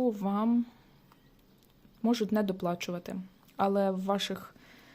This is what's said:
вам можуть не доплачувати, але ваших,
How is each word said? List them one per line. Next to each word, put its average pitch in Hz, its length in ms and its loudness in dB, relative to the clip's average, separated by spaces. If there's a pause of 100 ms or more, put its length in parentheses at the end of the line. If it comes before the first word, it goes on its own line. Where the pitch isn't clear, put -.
(200)
вам 220 460 2 (1400)
можуть 220 300 2
не 214 120 2
доплачувати, 180 720 -4 (420)
але 196 340 2
ваших, 190 640 -4 (400)